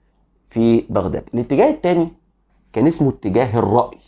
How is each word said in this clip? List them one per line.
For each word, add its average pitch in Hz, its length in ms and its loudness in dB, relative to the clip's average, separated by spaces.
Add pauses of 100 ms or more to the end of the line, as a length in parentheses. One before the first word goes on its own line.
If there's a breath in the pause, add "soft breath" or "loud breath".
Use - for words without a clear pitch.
(500)
في 117 400 2
بغداد. 98 340 -4 (100)
الاتجاه 135 360 0
الثاني 175 380 0 (640)
كان 117 140 0
اسمه 160 220 0
اتجاه 113 500 -2
الرأي، 101 500 0